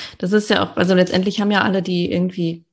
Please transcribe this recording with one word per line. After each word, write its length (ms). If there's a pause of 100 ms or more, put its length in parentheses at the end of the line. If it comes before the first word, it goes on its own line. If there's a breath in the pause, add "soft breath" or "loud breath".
(180 loud breath)
Das 140
ist 180
ja 140
auch, 120
also 180
letztendlich 460
haben 100
ja 120
alle, 200
die 300
irgendwie 600